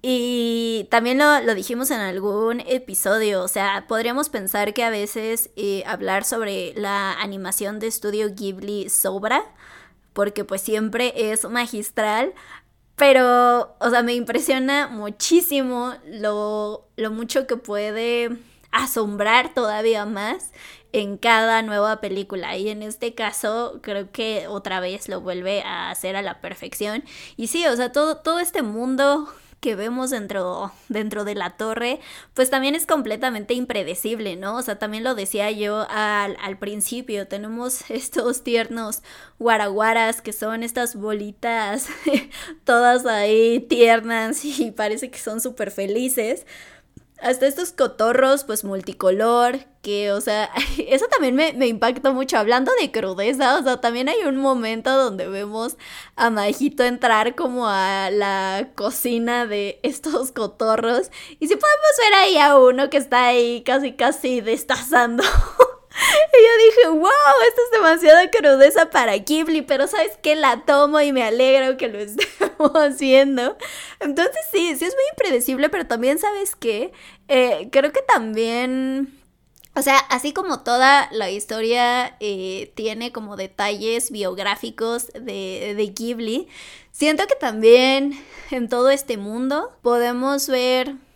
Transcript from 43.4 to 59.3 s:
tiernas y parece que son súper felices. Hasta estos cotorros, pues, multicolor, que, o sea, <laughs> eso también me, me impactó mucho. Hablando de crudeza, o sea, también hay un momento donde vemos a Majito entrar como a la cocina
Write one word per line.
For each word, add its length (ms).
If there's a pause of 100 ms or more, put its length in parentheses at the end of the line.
tiernas 840
y 240
parece 400
que 80
son 240
súper 300
felices. 760 (760)
Hasta 260
estos 240
cotorros, 720
pues, 220
multicolor, 960 (220)
que, 300
o 80
sea, 300 (160)
<laughs> 120 (100)
eso 200
también 280
me, 180
me 140
impactó 460
mucho. 240
Hablando 420
de 120
crudeza, 680
o 60
sea, 160
también 300
hay 180
un 100
momento 540
donde 360
vemos 500 (400)
a 120
Majito 540
entrar 520
como 320
a 440
la 640
cocina 720